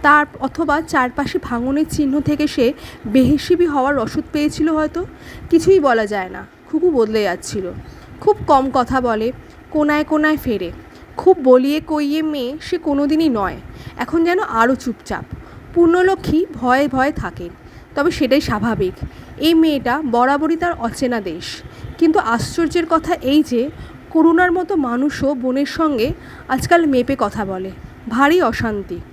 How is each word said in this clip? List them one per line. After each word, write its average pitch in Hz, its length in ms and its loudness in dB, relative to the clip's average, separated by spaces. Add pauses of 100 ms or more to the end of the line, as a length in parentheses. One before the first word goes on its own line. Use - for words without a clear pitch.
তার 294 240 4 (140)
অথবা 294 400 -2
চারপাশে 269 600 -2
ভাঙনের 262 480 -2
চিহ্ন 285 300 0
থেকে 294 260 -2
সে 269 260 0 (340)
বেহিসেবি 277 600 4
হওয়ার 285 300 0
রসদ 240 260 -2 (100)
পেয়েছিল 302 360 0
হয়তো। 311 380 -2 (440)
কিছুই 349 300 6
বলা 233 260 4
যায় 196 220 -4
না, 190 180 -12 (200)
খুকু 330 240 0
বদলে 220 320 2
যাচ্ছিল। 180 500 -4 (480)
খুব 415 160 2 (100)
কম 262 260 4
কথা 262 280 0
বলে, 220 320 -2 (380)
কোনায় 302 340 0
কোনায় 311 320 0
ফেরে। 190 340 -4 (460)
খুব 370 280 4
বলিয়ে 262 420 6
কইয়ে 302 360 -2
মেয়ে 294 380 -4
সে - 180 -6
কোনোদিনই 302 500 0
নয়, 196 300 -2 (380)
এখন 330 280 0
যেন 359 160 2
আরও 233 340 2
চুপচাপ। - 500 -8 (500)
পূর্ণলক্ষ্মী 349 640 4 (140)
ভয়ে 254 340 2
ভয়ে 269 240 0
থাকেন, 175 380 -10 (440)
তবে 294 160 0
সেটাই 277 300 2
স্বাভাবিক। 208 540 -2 (440)
এই 330 160 2
মেয়েটা 294 400 2 (160)
বরাবরই 285 460 2
তার 349 220 -2
অচেনা 233 420 -2
দেশ। 180 260 -8 (520)
কিন্তু 320 200 4
আশ্চর্যের 330 680 -2
কথা 320 280 0
এই 294 280 2
যে, 247 280 -2 (400)
করুণার 330 420 4
মতো 359 240 -2
মানুষও 269 580 0
বোনের 254 320 -2
সঙ্গে 285 420 0 (400)
আজকাল 320 380 2
মেপে 262 320 0
কথা 208 260 -2
বলে। 190 260 -8 (380)
ভারী 277 340 2
অশান্তি। 214 560 -4 (140)